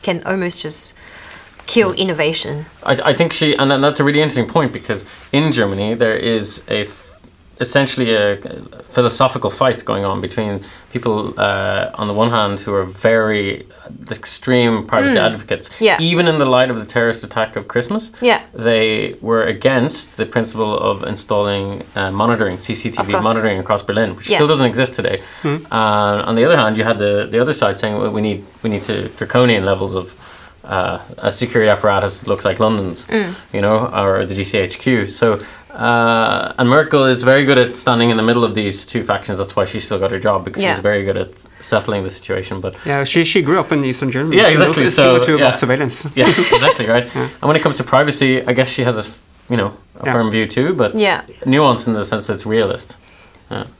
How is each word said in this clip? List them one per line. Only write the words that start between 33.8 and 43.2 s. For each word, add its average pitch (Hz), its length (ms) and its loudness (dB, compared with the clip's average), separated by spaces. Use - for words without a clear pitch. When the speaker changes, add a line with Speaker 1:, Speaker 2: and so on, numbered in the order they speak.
Speaker 2:
or 98 240 0
the 98 80 -8
G 95 100 -4
C 104 140 -2
H 90 200 -4
Q. 117 300 0
So, 107 300 0
uh, 117 840 2
and 123 120 2
Merkel 151 340 4
is 123 180 2
very 135 220 6
good 131 140 4
at 123 180 2
standing 117 340 2
in 113 60 2
the 110 60 0
middle 117 220 4
of 107 100 -2
these 101 320 -4
two 113 160 -4
factions. 98 360 -4
That's 98 160 -6
why 98 120 0
she - 120 -8
still 98 200 -4
got 95 120 0
her 95 80 -4
job, 98 260 0
because 101 180 -6
Speaker 1:
Yeah. 180 100 0
Speaker 2:
she's 98 100 -4
very 101 220 0
good 98 140 -2
at 92 100 -4
settling 104 420 -2
the 92 80 -6
situation. 95 500 -8
But 95 140 -8
Speaker 3:
Yeah, 139 180 -2
she, 165 200 2